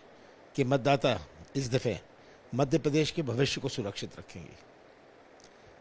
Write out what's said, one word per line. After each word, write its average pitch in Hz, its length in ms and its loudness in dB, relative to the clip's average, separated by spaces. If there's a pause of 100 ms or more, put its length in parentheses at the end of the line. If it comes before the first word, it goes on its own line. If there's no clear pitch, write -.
(560)
के 139 80 2
मतदाता 131 560 4 (360)
इस 135 160 -4
दफ़े 117 280 0 (560)
मध्य 135 220 2
प्रदेश 147 340 2
के 170 100 -4
भविष्य 127 400 0
को 135 80 -4
सुरक्षित - 500 -8
रखेंगे। 85 320 -18 (1300)